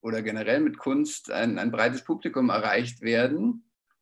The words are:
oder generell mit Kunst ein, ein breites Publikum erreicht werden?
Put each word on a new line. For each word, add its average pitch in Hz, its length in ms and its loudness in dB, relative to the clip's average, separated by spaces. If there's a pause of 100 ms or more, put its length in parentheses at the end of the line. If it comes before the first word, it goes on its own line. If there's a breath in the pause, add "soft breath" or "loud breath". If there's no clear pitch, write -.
oder 110 220 -4
generell 110 380 0
mit 151 180 0
Kunst 147 520 -2
ein, 107 280 0
ein 110 120 0
breites 123 320 0
Publikum 135 460 -2
erreicht 110 540 0
werden? 120 680 0 (320)